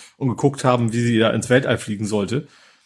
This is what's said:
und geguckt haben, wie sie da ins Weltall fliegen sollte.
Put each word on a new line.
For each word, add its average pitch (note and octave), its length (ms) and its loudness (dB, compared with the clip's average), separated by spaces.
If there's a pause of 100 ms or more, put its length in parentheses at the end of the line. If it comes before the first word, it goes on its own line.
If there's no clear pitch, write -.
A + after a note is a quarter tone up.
(180)
und C#3 100 -2
geguckt C3+ 380 0
haben, A#2+ 260 2
wie A#2+ 100 -2
sie A#2+ 160 2
da A2 120 4
ins A2+ 200 -2
Weltall B2+ 280 4
fliegen G#2+ 280 -6
sollte. G#2 400 -2 (400)